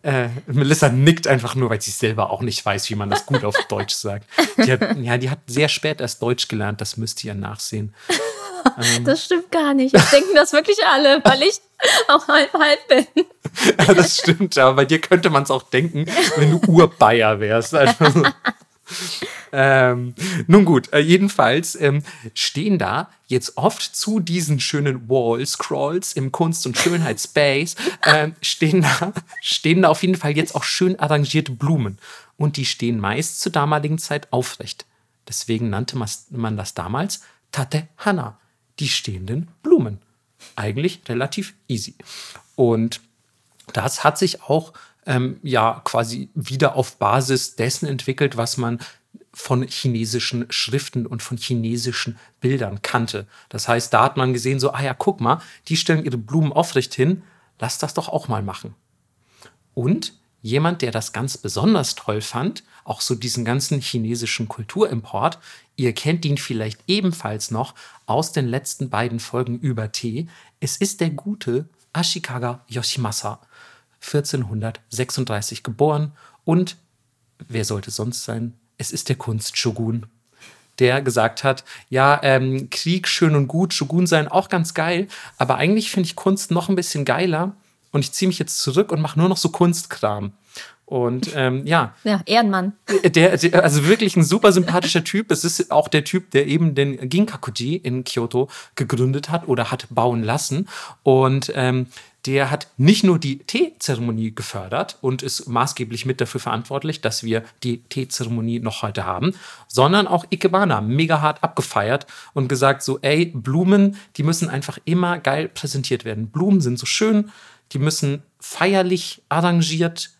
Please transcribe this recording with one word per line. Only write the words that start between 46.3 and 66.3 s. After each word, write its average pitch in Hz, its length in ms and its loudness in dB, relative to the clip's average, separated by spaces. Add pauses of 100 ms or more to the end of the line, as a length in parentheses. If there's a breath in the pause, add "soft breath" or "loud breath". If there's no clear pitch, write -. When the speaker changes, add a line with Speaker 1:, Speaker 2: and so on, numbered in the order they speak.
Speaker 1:
wieder 135 420 -2
auf - 220 -4
Basis 127 580 0
dessen 123 300 -4
entwickelt, 131 520 -4
was 113 200 -4
man 117 220 -4 (540 loud breath)
von - 340 -2
chinesischen 120 840 -4
Schriften 123 560 -4
und 117 160 -8
von - 160 -8
chinesischen 117 800 -6 (220 soft breath)
Bildern 117 420 -2
kannte. 110 460 -4 (220 soft breath)
Das - 180 -8
heißt, 117 260 2
da 113 100 6
hat 135 140 0
man 131 160 0
gesehen, 127 260 -2
so, 131 140 0
„Ah 123 80 -4
ja, 135 120 -2
guck 196 280 -2
mal, 127 200 2 (260 loud breath)
die 160 100 -2
stellen 160 260 0
ihre 127 140 -4
Blumen 135 340 0
aufrecht 143 440 0
hin, 170 260 0 (380 soft breath)
lass 120 180 -6
das - 160 -6
doch - 160 -6
auch - 180 -4
mal 104 140 -4
machen.“ 101 320 -12 (1000 soft breath)
Und 139 400 -2 (280)
jemand, 151 400 0
der 120 100 -2
das 110 220 -6
ganz 123 240 -6
besonders 160 580 0
toll 107 260 -6
fand, 131 420 -6 (200 soft breath)
auch - 160 -8
so - 160 -4
diesen 117 300 -6
ganzen 135 340 -2
chinesischen 117 680 -6
Kulturimport, 120 880 -4 (380 soft breath)
ihr 123 180 0
kennt 170 320 -2
ihn 143 120 0